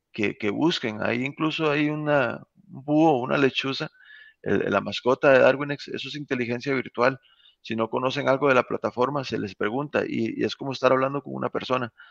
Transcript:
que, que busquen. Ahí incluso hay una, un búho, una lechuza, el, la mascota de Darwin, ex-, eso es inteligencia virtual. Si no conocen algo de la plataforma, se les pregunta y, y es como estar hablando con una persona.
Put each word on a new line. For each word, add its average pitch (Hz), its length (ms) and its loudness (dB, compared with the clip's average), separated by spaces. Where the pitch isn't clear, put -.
que, - 260 -2
que 104 120 -2
busquen. 113 520 -2
Ahí 117 220 -2
incluso 156 460 -4
hay 147 200 0
una, 147 520 0
un 135 160 -16
búho, 151 360 6
una 135 180 -2
lechuza, 135 520 -2
el, 98 280 0
la 101 100 2
mascota 123 520 2
de 131 80 8
Darwin, 135 320 4
ex-, - 160 -10
eso - 200 -8
es 135 80 -12
inteligencia 123 580 -4
virtual. 127 440 0
Si - 160 -8
no 113 140 0
conocen 131 380 -2
algo 135 200 2
de 131 60 6
la 120 80 4
plataforma, 123 600 -2
se 113 140 -6
les 104 180 -6
pregunta 113 500 -2
y, - 340 -4
y 117 40 0
es 107 100 -2
como 139 180 -8
estar 131 200 2
hablando 135 300 0
con 131 120 -10
una 127 160 -4
persona. 123 420 -4